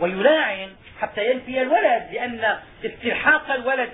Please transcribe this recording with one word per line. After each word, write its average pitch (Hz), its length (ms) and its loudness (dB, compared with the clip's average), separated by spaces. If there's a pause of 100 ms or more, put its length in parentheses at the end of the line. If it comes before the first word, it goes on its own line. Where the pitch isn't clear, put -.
ويلاعن 196 680 2 (320)
حتى 214 300 -2
ينفي 254 320 -2
الولد، 277 500 2
لأن 226 440 -2 (280)
استلحاق 277 680 0
الولد 254 440 -2